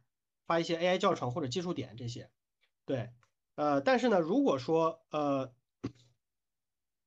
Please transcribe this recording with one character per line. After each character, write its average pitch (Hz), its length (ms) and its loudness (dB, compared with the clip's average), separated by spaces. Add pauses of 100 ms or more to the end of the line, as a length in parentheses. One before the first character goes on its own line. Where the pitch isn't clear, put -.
(460)
发 170 140 2
一 170 40 0
些 170 140 -4
A 180 120 0
I 185 100 2
教 190 160 2
程 123 160 -4
或 165 100 -4
者 135 60 -4
技 170 160 -4
术 170 100 -4
点 120 240 -8
这 131 100 -10
些。 120 220 -12 (560)
对， 123 260 -4 (440)
呃， 147 240 2
但 254 200 2
是 247 100 2
呢， 196 100 4
如 180 220 2
果 185 160 2
说， 160 540 0
呃， 139 420 -2 (1500)